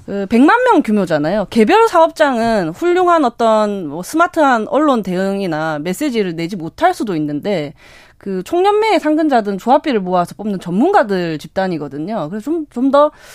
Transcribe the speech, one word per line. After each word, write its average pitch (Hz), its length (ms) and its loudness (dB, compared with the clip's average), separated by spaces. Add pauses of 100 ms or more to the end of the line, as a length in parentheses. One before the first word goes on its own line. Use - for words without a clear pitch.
그 196 240 -6
백만 339 360 4
명 427 180 4
규모잖아요. 180 680 0
개별 330 380 4
사업장은 254 800 2
훌륭한 349 560 2
어떤 214 640 0
뭐 156 160 -10
스마트한 302 640 0
언론 269 340 2
대응이나 180 800 -4
메시지를 185 560 -4
내지 170 200 -6
못할 190 380 -2
수도 220 220 -6
있는데 151 580 -4 (440)
그 190 260 -6
총연맹의 403 560 0
상근자든 277 580 0
조합비를 254 420 2
모아서 180 360 -2
뽑는 202 240 -6
전문가들 190 800 0
집단이거든요. 160 920 -6
그래서 208 140 -10
좀, 311 260 -4
좀 254 220 -2
더 294 200 4 (240)